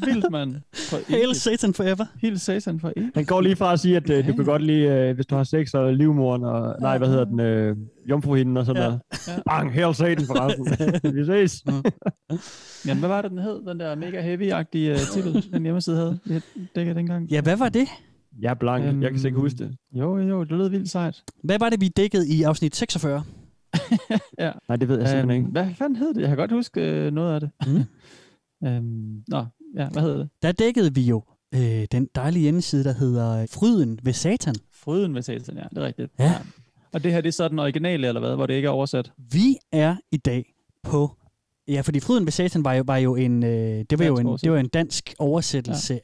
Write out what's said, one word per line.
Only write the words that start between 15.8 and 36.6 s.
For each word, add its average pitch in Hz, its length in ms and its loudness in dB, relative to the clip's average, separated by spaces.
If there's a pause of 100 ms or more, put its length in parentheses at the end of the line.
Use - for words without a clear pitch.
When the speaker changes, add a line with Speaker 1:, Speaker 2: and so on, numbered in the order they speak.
Speaker 2:
havde, 170 300 0
vi 160 140 -2 (360)
dækkede 170 200 -2
dengang. 170 360 -4
Speaker 3:
Ja, 151 100 2
hvad 165 160 2
var 247 120 2
det? 254 180 2 (540)
Speaker 1:
Jeg 117 80 0
er 123 40 0
blank. 123 320 0
Jeg 143 80 0 (180)
kan 135 80 -2
slet 131 100 -2
ikke 127 60 -2
Speaker 2:
Øhm, 131 60 2
Speaker 1:
huske 139 160 -2
det. 123 180 -10 (200)
Speaker 2:
jo, 165 220 -2
jo, 190 100 0
jo, 190 160 0
det 151 80 -6
lød 185 180 0
vildt 196 200 -2
sejt. 170 340 -4 (200)
Speaker 3:
Hvad 196 160 0
var 233 100 2
det, 220 120 2
vi 190 60 4
dækkede 196 420 2
i 156 140 4
afsnit 151 320 0
seksogfyrre? 151 520 -2
Speaker 2:
<laughs> - 40 -20 (1080)
Ja. 165 120 -2 (160)
Speaker 1:
Nej, 120 100 0
det 123 100 2
ved 127 120 2
jeg 120 80 2
simpelthen 135 240 2
Speaker 2:
Øhm, - 0 -
Speaker 1:
ikke. 123 200 0
Speaker 2:
hvad 180 240 -2
fanden 277 200 -2
hed 285 180 -2
det? 214 80 -2
Jeg 143 80 0
kan 143 80 2
godt 196 140 -2
huske, 233 300 -2
øh, 151 300 0
noget 160 220 0
af 151 60 0
det. 147 100 -4 (180)
Speaker 3:
Mm. 139 160 2 (800)
Speaker 2:
<laughs> 143 40 -2
Øhm, 113 600 -6
nå, 123 180 -4 (320)
ja, 143 120 -4
hvad 151 120 -2
hedder 147 160 0
det? 147 120 -6 (120)
Speaker 3:
Der 165 100 2
dækkede 220 440 2
vi 135 60 4
jo, 120 220 2 (300)
øh, 113 380 0
den 127 240 2
dejlige 156 280 0
hjemmeside, 151 400 2
der 135 100 0
hedder 117 580 0
Fryden 165 520 2
ved 127 100 0
Satan. 160 420 0 (180)
Speaker 2:
Fryden 170 420 -2
ved 123 60 -4
Satan, 123 360 -8
ja, - 120 -14
det - 80 -10
er 147 80 -4
rigtigt. 123 340 -8
Speaker 3:
Ja. 123 40 4
Speaker 2:
Ja. 165 100 4 (600)